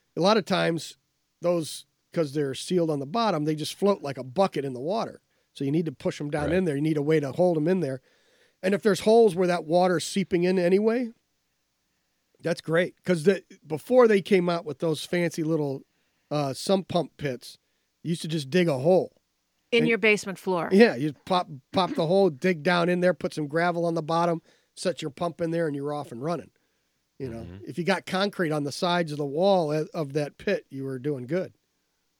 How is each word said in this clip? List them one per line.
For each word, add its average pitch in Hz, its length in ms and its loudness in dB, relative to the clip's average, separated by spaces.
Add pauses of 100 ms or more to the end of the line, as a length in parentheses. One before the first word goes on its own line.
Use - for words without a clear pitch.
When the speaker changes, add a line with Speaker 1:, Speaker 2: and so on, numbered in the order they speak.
(160)
Speaker 1:
a 156 60 -2
lot 208 160 4
of 196 80 -2
times, 170 520 -2 (440)
those, 175 440 -2 (280)
'cause 156 200 -2
they're 139 220 -2
sealed 170 340 0
on 147 100 -2
the 135 60 -8
bottom, 185 380 0
they 156 120 0
just 151 200 -8
float 196 260 2
like 139 160 -8
a 127 60 -10
bucket 151 420 0
in 135 80 -6
the 120 60 -10
water. 170 400 -4 (340)
So - 120 -6
you 139 60 0
need 165 140 2
to 156 60 -6
push - 300 -6
'em 147 100 -8
down 147 140 -2
Speaker 2:
Right. 147 80 0
Speaker 1:
in 190 120 2
there. 151 100 0
You 139 60 -2
need 156 160 0
a 143 60 0
way 156 160 4
to 139 140 -4
hold 175 240 4
'em 151 100 0
in 185 140 2
there. 135 200 -4 (600)
And 190 100 2
if 190 80 -2
there's 196 200 2
holes 220 340 6
where 180 120 2
that 175 180 0
water's 175 400 2
seeping 180 400 0
in 185 120 2
anyway, 220 540 2 (1300)
that's 165 200 -4
great. 165 420 0
'Cause 175 200 0
the, 185 200 2 (240)
before 240 400 4
they 202 140 4
came 180 280 2
out 170 160 -2
with 147 140 -8
those 160 260 -2
fancy 175 380 -2
little, 151 400 -2 (480)
uh, 143 220 -2
sump 190 340 0
pump 165 300 -2
pits, 131 400 -8 (440)
you 151 80 -8
used 165 140 -4
to 175 40 -6
just 151 220 -4
dig 175 180 2
a 139 120 0
hole. 165 320 2 (600)
Speaker 3:
In 233 120 4
Speaker 1:
And 233 60 2
Speaker 3:
your 226 80 2
basement 202 420 0
floor. 175 320 -2
Speaker 1:
Yeah, 196 240 8
you 143 180 -4 (120)
pop, 180 240 0 (240)
pop 180 220 0
the 170 120 0
hole, 190 220 4
dig 156 340 -2
down 175 240 2
in 180 140 0
there, 180 120 4
put - 200 -6
some 151 140 -6
gravel 170 380 0
on 170 100 -2
the 165 80 -4
bottom, 165 380 0 (340)
set - 260 -4
your 156 100 -8
pump 175 300 -6
in 165 100 -2
there, 165 160 -2
and 143 80 -4
you're 143 180 -6
off 143 180 -10
and 120 120 -12
running. 156 280 -6 (680)
You 135 100 -8
know, 113 120 -12
Speaker 2:
Mm-hmm. 90 240 -14
Speaker 1:
if 131 120 -12
you 175 60 -4
got 175 220 -2
concrete 190 460 -2
on 151 120 -2
the 143 80 -6
sides 175 400 -2
of 147 60 -8
the 147 80 -4
wall 165 480 2
of, 156 200 -2
of 147 200 -6
that 147 240 -4
pit, 185 320 -4
you 135 140 -10
were 135 160 -8
doing 127 260 -4
good. 147 320 -6 (640)